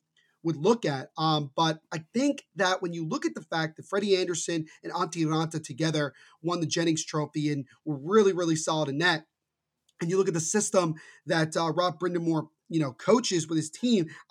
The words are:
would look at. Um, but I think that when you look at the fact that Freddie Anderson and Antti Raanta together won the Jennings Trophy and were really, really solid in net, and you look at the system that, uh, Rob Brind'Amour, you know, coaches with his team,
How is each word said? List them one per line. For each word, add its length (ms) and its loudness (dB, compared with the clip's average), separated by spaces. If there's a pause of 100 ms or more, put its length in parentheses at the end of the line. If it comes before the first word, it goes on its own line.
(440)
would 140 -2
look 260 2
at. 340 -4
Um, 380 0
but 240 2 (140)
I 60 -6 (140)
think 300 0 (120)
that 260 0
when 100 -4
you 160 -6
look 180 -4
at 80 -2
the 100 -12
fact 340 -4
that 80 -18
Freddie 320 0
Anderson 480 -2 (180)
and 80 -10
Antti 340 -2
Raanta 380 0
together 500 -2 (280)
won 180 -2
the 60 0
Jennings 400 0
Trophy 440 -2
and 160 -4 (200)
were 120 -2
really, 360 4
really 240 0
solid 320 0
in 80 -4
net, 280 2 (760)
and 80 -4
you 80 2
look 100 4
at 60 -2
the 60 0
system 560 0 (320)
that, 280 0
uh, 160 0
Rob 280 0
Brind'Amour, 500 -2 (200)
you 100 0
know, 140 -2
coaches 540 2
with 100 -2
his 120 -2
team, 380 2 (240)